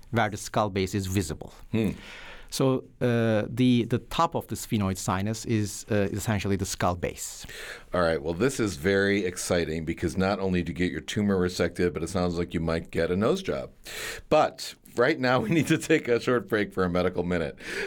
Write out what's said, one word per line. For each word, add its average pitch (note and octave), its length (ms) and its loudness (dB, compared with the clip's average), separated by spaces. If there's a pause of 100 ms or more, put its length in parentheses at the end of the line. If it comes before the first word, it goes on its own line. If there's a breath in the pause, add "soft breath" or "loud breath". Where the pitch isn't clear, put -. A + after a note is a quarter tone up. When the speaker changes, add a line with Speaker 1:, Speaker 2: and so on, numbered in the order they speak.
(120)
Speaker 1:
where A2 180 4
the G2+ 80 -8
skull G#2+ 320 0
base F#2+ 260 0
is F#2+ 120 0
visible. F#2 460 -2 (180)
Speaker 2:
Hmm. G#2+ 180 2 (600 loud breath)
Speaker 1:
So, C3 340 2 (180)
uh, A2+ 480 4
the, B2 400 4
the A#2+ 100 2 (100)
top - 260 2
of A2+ 120 -4
the A2 80 -6
sphenoid G2 420 0
sinus G#2 480 -2
is, G#2 460 -2
uh, G2+ 220 2
essentially G2+ 420 0
the F#2+ 100 -2
skull - 300 0
base. - 500 -10 (480 loud breath)
Speaker 2:
All F2+ 80 2
right. E2 200 2
Well, D#2+ 120 -2
this B2 260 0
is G2+ 180 0
very G2 480 2
exciting E2 600 -2
because E2 320 -2
not F#2+ 220 2
only F#2 240 0
do E2+ 80 -6
you D#2 60 -6
get F2 140 0
your D2+ 100 -6
tumor G2+ 380 0
resected, F2 540 0
but D#2+ 100 -6
it E2 60 -6
sounds F2+ 280 0
like F2 160 -4
you E2+ 80 0
might E2 300 -2
get E2 200 0
a F2+ 40 2
nose C#3+ 280 2
job. C2+ 280 -6 (580 loud breath)
But - 460 2 (200)
right A#2+ 240 2
now, B2+ 200 4
<laughs> A#2 40 0
we G#3+ 60 -4
need D#3+ 180 2
to D#3+ 100 4
take - 300 2
a A#2 120 4
short B2 280 0
break G#2 240 0
for F#2 140 0
a F2+ 40 2
medical F2+ 340 2
minute. E2+ 340 -2 (300 loud breath)